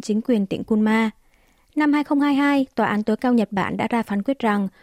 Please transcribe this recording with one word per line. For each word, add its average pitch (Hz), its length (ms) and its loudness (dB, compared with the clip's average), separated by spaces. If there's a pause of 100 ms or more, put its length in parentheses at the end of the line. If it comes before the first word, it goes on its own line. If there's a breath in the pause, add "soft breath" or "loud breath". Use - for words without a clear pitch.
chính 214 180 -2
quyền 220 260 0
tỉnh - 200 -6
Gunma. 220 440 2 (640)
Năm 302 160 2
hai 294 120 2
không 285 160 0
hai 285 140 2
hai, 277 400 2
Tòa 220 120 0
án 208 160 -2
tối 214 140 0
cao 247 160 0
Nhật 233 200 0
Bản 185 240 -2
đã 220 120 -4
ra 233 140 0
phán 202 200 -4
quyết 269 160 -4
rằng 202 300 0 (140 soft breath)